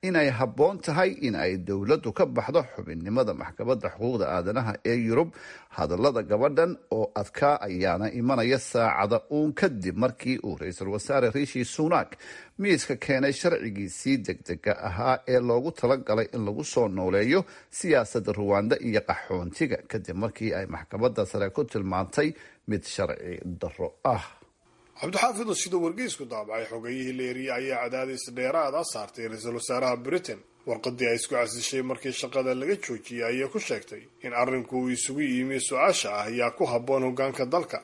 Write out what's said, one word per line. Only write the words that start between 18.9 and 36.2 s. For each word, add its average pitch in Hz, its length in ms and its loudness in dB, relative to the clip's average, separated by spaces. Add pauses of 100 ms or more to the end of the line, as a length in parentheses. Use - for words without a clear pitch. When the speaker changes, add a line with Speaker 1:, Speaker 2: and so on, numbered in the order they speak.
Speaker 1:
qaxoontiga, 92 760 -2 (120)
kadib 90 280 -6
markii 107 380 -2
ay 95 120 -4
maxkamadda 101 600 0
sare 101 240 -2
ku 147 140 0
tilmaantay 98 680 0 (360)
mid 101 160 -2
sharci - 600 -4
darro 87 440 -6 (160)
ah. 117 200 2 (760)
Speaker 2:
Cabdixaafid 208 480 0
oo 190 60 2
sida 180 240 -2
wargeysku 170 500 -2
daabacay, 110 400 -6
xogayihii 123 480 -6
la 127 140 -4
eriyey 131 220 -6
ayaa 123 360 -2
cadaadis 131 360 -4 (120)
dheeraad 139 380 0
ah 165 100 0
saartay 113 440 -8
ra'iisul 113 280 -6
wasaaraha 127 400 0
Britain. 131 420 -4 (280)
Warqaddii 123 420 -2
ay 117 80 4
isku - 180 -4
casishay 120 480 -2
markii 127 300 -4
shaqada 131 420 -2
laga 143 220 -2
joojiyey 120 480 -6
ayaa 127 240 0
ku 214 100 -4
sheegtay 110 440 -6 (200)
in 127 140 -8
arrinku 127 400 0
uu 127 160 0
isugu 131 320 -2
yimi 131 360 0
su'aasha 147 500 2 (100)